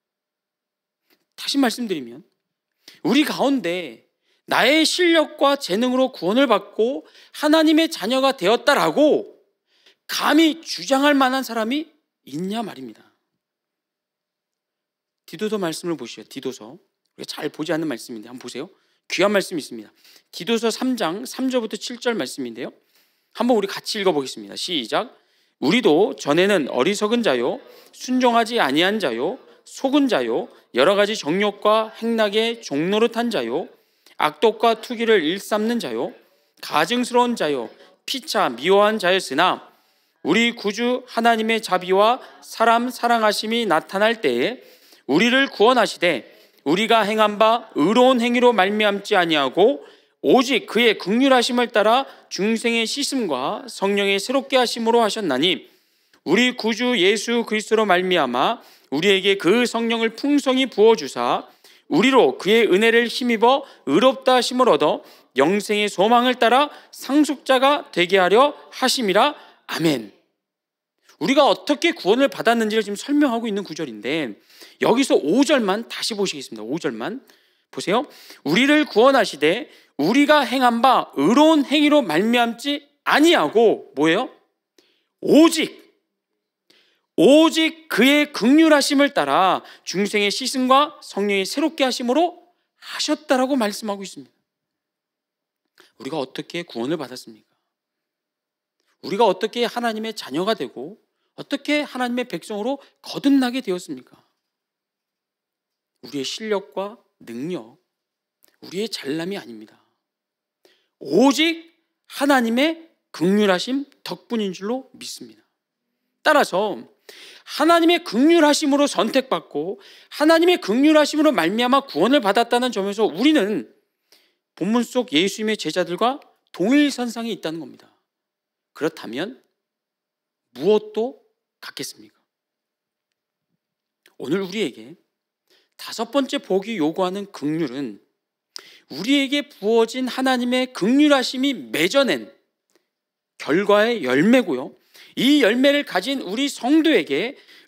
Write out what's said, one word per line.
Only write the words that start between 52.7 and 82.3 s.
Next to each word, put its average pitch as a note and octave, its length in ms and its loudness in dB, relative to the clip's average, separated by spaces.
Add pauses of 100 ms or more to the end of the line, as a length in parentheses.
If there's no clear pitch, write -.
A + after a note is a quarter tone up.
씻음과 A3 800 -4
성령의 G3 500 0
새롭게 B3+ 380 -2
하심으로 A#3+ 440 2
하셨나니 E3+ 680 -2 (560)
우리 A#3+ 320 2
구주 A#3 420 -2
예수 A3 460 0
그리스도로 G#3+ 420 -2
말미암아 F3+ 760 0 (280)
우리에게 F#3+ 460 0
그 A#3 280 2
성령을 A3+ 520 -4
풍성히 C4+ 500 0
부어주사 F#3+ 800 2 (400)
우리로 F#3+ 520 4
그의 A3 280 2
은혜를 A3+ 400 4
힘입어 A#3+ 580 0 (220)
의롭다 B3+ 480 2
하심을 B3 340 2
얻어 D#3 360 2 (320)
영생의 G3+ 520 0
소망을 A#3+ 460 2
따라 B3 340 2 (220)
상속자가 C#4 1000 0
되게 F3+ 260 0
하려 G#3+ 380 4 (160)
하심이라. B3 640 0 (320)
아멘." C3 440 -2 (1080)
우리가 C4+ 280 2
어떻게 C#4+ 460 0
구원을 C4 360 0
받았는지를 A3+ 540 0
지금 G3+ 140 -8
설명하고 C4 500 0
있는 G3+ 160 -4
구절인데 C3+ 720 -8 (480)
여기서 A3+ 320 2
오 F#3 300 2
절만 A3+ 440 0
다시 - 260 -8
보시겠습니다. D3 480 -6
오 B2 160 -6
절만 D3 460 -6 (460)
보세요. G3+ 340 -2 (400)
"우리를 C#4 420 2
구원하시되 A#3 840 2 (260)
우리가 C#4 440 4
행한 A#3+ 420 2
바 A3+ 320 2
의로운 C#4+ 500 4
행위로 D4 380 2
말미암지 A#3 840 -2 (180)